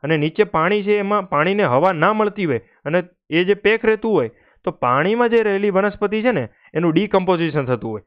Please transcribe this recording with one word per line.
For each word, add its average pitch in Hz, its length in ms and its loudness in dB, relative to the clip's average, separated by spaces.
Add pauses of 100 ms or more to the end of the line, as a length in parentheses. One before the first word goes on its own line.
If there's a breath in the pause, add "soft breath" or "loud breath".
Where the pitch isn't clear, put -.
અને 160 140 0
નીચે 160 280 0
પાણી 190 380 0
છે 208 160 0
એમાં 202 300 -2
પાણીને 180 360 0
હવા 147 280 2
ના 170 200 2
મળતી 208 320 -2
હોય 127 160 -2 (240 soft breath)
અને 156 140 -2 (320)
એ 165 140 2
જે 196 100 2
પેક 214 300 0
રહેતું 220 280 0
હોય 127 180 0 (340 soft breath)
તો 185 60 -2
પાણીમાં 175 580 0
જે 233 140 2
રહેલી 202 280 0
વનસ્પતિ 202 520 -2
છે 247 100 0
ને 127 160 -2 (260 soft breath)
એનું 165 180 2
ડિકમ્પોઝિશન 170 720 0
થતું 120 260 -4
હોય 107 160 -10